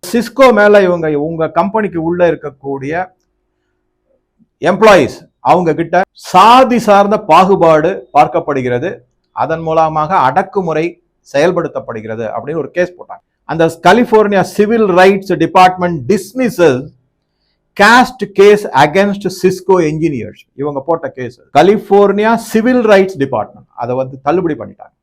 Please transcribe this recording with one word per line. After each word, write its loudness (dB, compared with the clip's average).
சிஸ்கோ 2
மேல 4
இவங்க, -2
உங்க -4
கம்பெனிக்கு -4
உள்ள 0
இருக்கக்கூடிய -10
எம்ப்ளாயீஸ், 2
அவங்க 0
கிட்ட -2
சாதி 4
சார்ந்த 2
பாகுபாடு 2
பார்க்கப்படுகிறது, -2
அதன் -4
மூலமாக -2
அடக்குமுறை -2
செயல்படுத்தப்படுகிறது -4
அப்படின்னு -8
ஒரு -8
கேஸ் -4
போட்டாங்க. -20
அந்த -2
கலிபோர்னியா 2
சிவில் 0
ரைட்ஸ் 2
டிபார்ட்மெண்ட் 0
டிஸ்மிஸஸ் -2
காஸ்ட் 2
கேஸ் 4
அகைன்ஸ்ட் 0
சிஸ்கோ 0
என்ஜினியர்ஸ், -6
இவங்க -8
போட்ட -4
கேஸ். -14
கலிபோர்னியா 2
சிவில் 0
ரைட்ஸ் 2
டிபார்ட்மெண்ட் -6
அதை -6
வந்து -8
தள்ளுபடி -2
பண்ணிட்டாங்க. -16